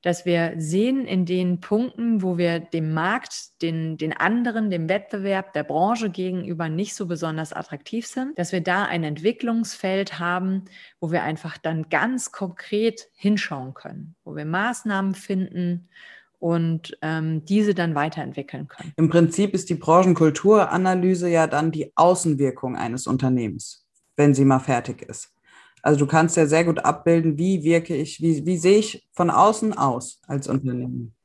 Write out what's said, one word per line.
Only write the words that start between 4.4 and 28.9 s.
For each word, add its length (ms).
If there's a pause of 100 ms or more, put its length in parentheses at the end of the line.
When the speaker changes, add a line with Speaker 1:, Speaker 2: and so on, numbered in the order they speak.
Speaker 1:
dem 180
Wettbewerb, 680
der 100
Branche 480
gegenüber 580
nicht 240
so 140
besonders 440
attraktiv 540
sind, 320
dass 140
wir 100
da 220
ein 200
Entwicklungsfeld 1160
haben, 460 (340)
wo 120
wir 120
einfach 340
dann 320
ganz 420
konkret 840
hinschauen 580
können, 400 (100)
wo 120
wir 100
Maßnahmen 680
finden 720 (520)
und, 640
ähm, 420
diese 300
dann 180
weiterentwickeln 760
können. 300
Speaker 2:
Im 140
Prinzip 420
ist 160
die 60
Branchenkulturanalyse 1500
ja 160
dann 260
die 220
Außenwirkung 840
eines 300
Unternehmens, 840 (280)
wenn 180
sie 100
mal 140
fertig 460
ist. 320 (480)
Also 160
du 80
kannst 300
ja 100
sehr 160
gut 200
abbilden, 540
wie 260
wirke 320
ich, 280
wie, 240
wie 100
sehe 220
ich 320